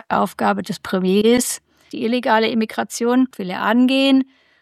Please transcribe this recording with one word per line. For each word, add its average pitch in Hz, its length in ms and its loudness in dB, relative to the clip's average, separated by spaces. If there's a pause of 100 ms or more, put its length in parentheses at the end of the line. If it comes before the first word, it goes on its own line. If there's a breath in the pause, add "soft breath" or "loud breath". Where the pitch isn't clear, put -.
Aufgabe 202 540 -2
des 185 160 -8
Premiers?“ 208 800 0 (320 soft breath)
Die - 120 -10
illegale 226 440 0
Immigration 240 880 -2
will 190 120 -8
er 190 140 -6
angehen. 262 600 2 (380 soft breath)